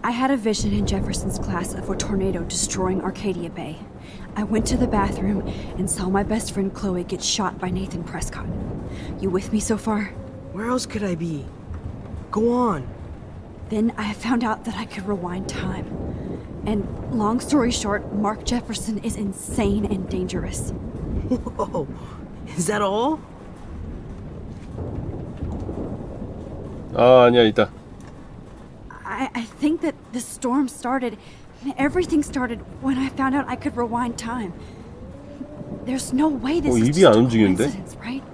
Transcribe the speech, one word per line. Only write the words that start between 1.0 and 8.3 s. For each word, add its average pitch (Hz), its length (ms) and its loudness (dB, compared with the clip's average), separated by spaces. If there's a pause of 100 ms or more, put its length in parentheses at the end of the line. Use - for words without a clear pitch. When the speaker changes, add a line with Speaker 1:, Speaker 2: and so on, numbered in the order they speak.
Speaker 1:
class 180 380 -2
of - 140 -6
a 190 60 0
tornado 190 480 0
destroying 185 600 0
Arcadia 180 460 -2
Bay. 160 260 -8 (640)
I 214 60 0
went 220 240 2
to 247 100 2
the 233 100 4
bathroom 196 540 2 (360)
and 185 120 0
saw 180 200 0
my 196 140 4
best 214 300 0
friend 190 200 0
Chloe 180 300 -2
get 180 180 -4
shot - 380 0
by 180 100 -2
Nathan 180 340 -4
Prescott. - 440 -4 (720)